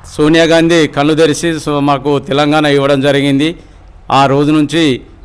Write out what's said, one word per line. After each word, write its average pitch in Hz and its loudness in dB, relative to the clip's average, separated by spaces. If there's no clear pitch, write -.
సోనియా 160 2
గాంధీ 165 2
కళ్ళు 143 -2
తెరిచి 156 -2
"సో, 147 -4
మాకు 143 -2
తెలంగాణ 147 -2
ఇవ్వడం 143 0
జరిగింది." 143 0
ఆ 135 2
రోజు 143 0
నుంచి 151 0